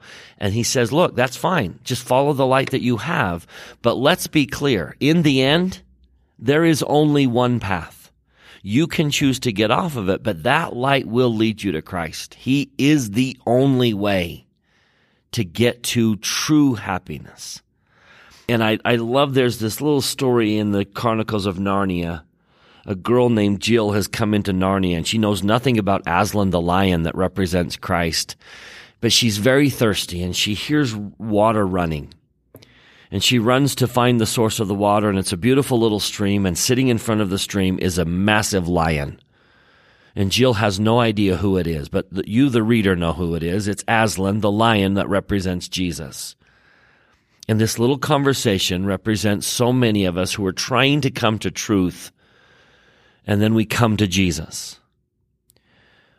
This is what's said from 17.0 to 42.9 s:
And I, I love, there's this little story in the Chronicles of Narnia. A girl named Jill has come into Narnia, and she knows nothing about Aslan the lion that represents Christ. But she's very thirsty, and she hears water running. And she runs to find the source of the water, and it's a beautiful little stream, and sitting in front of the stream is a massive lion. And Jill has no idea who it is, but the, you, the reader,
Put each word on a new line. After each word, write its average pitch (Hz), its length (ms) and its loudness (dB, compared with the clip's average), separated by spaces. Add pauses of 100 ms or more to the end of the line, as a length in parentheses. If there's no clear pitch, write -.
And 113 140 0
I, 110 200 0
I 120 120 2
love, 127 400 0
there's 123 240 2
this 110 220 -4
little 147 200 2
story 117 560 0
in 104 140 0
the 101 120 2
Chronicles 107 600 -2
of 90 120 -4
Narnia. 92 640 -2 (640)
A 104 80 -4
girl 120 340 2
named 101 300 2
Jill 110 320 2
has 101 160 0
come 107 260 -2
into 101 180 0
Narnia, 95 460 0
and 80 80 -4
she 113 140 -2
knows 104 240 0
nothing 120 340 2
about 98 300 0
Aslan 98 420 0
the 85 100 2
lion 87 440 2
that 82 120 -4
represents 90 640 -2
Christ. 85 580 -4 (640)
But 117 140 0
she's 107 240 2
very 131 320 4
thirsty, 92 540 -2
and 90 120 -4
she 104 200 -2
hears 143 400 -2
water 104 720 0
running. 80 480 -4 (960)
And 95 120 -4
she 123 160 2
runs 127 360 2
to 123 120 0
find 120 320 2
the 110 60 2
source 113 340 0
of 104 80 -2
the 101 80 -2
water, 104 340 2
and 98 80 0
it's 95 140 -2
a 95 60 -4
beautiful 127 420 2
little 107 200 2
stream, 101 460 0
and 85 120 0
sitting 127 300 0
in 120 100 2
front 107 240 0
of 98 80 -2
the 98 80 -2
stream 92 420 0
is 87 180 -2
a 90 60 2
massive 98 640 0
lion. 82 540 -2 (920)
And 98 160 -2
Jill 123 240 4
has 101 240 0
no 110 200 2
idea 104 380 2
who 95 180 0
it 85 120 0
is, 76 200 -4
but - 240 -6
the, 92 160 -6
you, 127 220 2
the 117 140 2
reader, 107 320 4